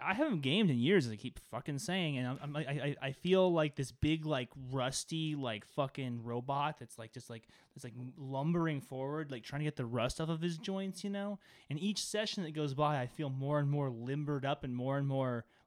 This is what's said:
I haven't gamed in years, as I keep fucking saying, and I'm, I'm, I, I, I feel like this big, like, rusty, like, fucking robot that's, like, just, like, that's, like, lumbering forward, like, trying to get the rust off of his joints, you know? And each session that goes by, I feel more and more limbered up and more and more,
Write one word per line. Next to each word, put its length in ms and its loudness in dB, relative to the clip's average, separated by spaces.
I 120 0
haven't 260 2
gamed 300 4
in 80 4
years, 280 6
as 60 -2
I 40 -6
keep 220 -10
fucking 280 -6
saying, 380 0
and 100 0
I'm, 160 -4
I'm, 140 -6
I, 60 -2
I, 400 -2
I 100 -4
feel 400 6
like 240 2
this 160 -4
big, 320 2
like, 240 0
rusty, 640 0
like, 320 -4
fucking 580 -2
robot 540 -2
that's, 200 -16
like, 140 -14
just, 160 -14
like, 180 -12
that's, 100 -16
like, 80 -10
lumbering 640 0
forward, 500 -6
like, 120 -8
trying 180 -6
to 40 0
get 120 -2
the 80 -2
rust 380 0
off 80 -2
of 100 0
his 160 -2
joints, 480 -6
you 60 -2
know? 280 -4
And 100 -4
each 240 0
session 420 -2
that 100 -6
goes 180 0
by, 260 2
I 100 0
feel 200 -4
more 300 2
and 100 4
more 220 2
limbered 560 -2
up 180 0
and 100 -2
more 220 0
and 100 2
more, 380 2